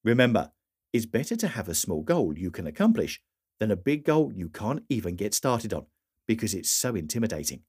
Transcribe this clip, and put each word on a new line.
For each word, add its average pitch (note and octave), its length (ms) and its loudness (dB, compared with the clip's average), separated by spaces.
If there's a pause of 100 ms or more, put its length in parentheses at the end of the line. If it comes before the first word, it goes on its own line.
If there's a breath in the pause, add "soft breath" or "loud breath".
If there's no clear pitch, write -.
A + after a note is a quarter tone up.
Remember, A#2 480 4 (400)
it's A#2 140 0
better D3 320 -2
to A3+ 120 0
have G#2+ 200 -4
a E2 60 -4
small D#2+ 260 -2
goal G2 360 0
you F2+ 120 -4
can E2 160 -8
accomplish F#3+ 560 2 (380)
than G#2+ 120 0
a G2 60 2
big D3 280 0
goal D3+ 280 4
you F2+ 160 -8
can't A2+ 400 -6
even F#2 260 -2
get G2+ 180 -4
started A#2 400 0
on D#2+ 140 -6 (400)
because A2 260 0
it's - 160 -4
so B2 260 0
intimidating. D#2+ 720 -4